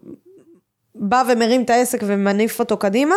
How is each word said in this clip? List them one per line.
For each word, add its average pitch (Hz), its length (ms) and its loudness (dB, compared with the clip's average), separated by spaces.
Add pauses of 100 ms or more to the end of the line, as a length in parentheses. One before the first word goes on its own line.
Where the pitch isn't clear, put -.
(960)
בא 220 340 0
ומרים 240 340 2
את 233 80 -2
העסק 240 360 0
ומניף 202 540 0
אותו 220 160 -2
קדימה, 240 400 0